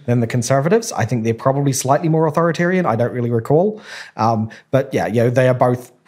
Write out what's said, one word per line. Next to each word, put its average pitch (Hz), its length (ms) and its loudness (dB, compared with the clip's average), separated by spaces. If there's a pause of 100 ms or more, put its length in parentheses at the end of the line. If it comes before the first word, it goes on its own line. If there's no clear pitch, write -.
than 120 160 2
the 113 60 -2
Conservatives. 139 680 0
I - 100 -2
think 113 220 -2
they're 113 80 0
probably 135 400 0
slightly 151 340 0
more 160 200 2
authoritarian. 170 580 0
I 113 100 0
don't 117 160 0
really 120 200 -2
recall. 151 500 0 (340)
Um, 110 340 0 (220)
but - 220 -2
yeah, 87 140 0
you 104 80 -2
know, 120 140 2
they 127 200 4
are 127 40 4
both 123 380 0 (160)